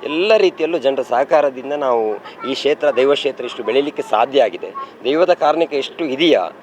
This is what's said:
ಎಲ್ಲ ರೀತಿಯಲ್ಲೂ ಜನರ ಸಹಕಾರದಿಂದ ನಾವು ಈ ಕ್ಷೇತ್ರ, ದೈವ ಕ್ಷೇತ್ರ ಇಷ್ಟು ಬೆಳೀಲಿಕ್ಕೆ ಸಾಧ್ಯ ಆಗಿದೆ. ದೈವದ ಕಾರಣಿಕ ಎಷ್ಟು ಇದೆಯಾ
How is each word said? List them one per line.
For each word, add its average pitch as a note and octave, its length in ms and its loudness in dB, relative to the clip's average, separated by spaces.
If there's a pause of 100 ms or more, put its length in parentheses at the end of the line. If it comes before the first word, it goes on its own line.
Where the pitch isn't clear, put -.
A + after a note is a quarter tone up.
ಎಲ್ಲ F#3 340 2
ರೀತಿಯಲ್ಲೂ E3+ 400 0
ಜನರ C3+ 240 0
ಸಹಕಾರದಿಂದ C3+ 720 0
ನಾವು A#2 420 0 (340)
ಈ C3+ 40 -2
ಕ್ಷೇತ್ರ, D3 420 0
ದೈವ C3+ 180 4
ಕ್ಷೇತ್ರ C3+ 320 -4
ಇಷ್ಟು A#2+ 180 -10
ಬೆಳೀಲಿಕ್ಕೆ C#3 380 -2
ಸಾಧ್ಯ B2 420 2
ಆಗಿದೆ. F2+ 280 -4 (320)
ದೈವದ E3 300 2
ಕಾರಣಿಕ D#3 400 0
ಎಷ್ಟು C#3+ 320 -4
ಇದೆಯಾ C3+ 360 2 (220)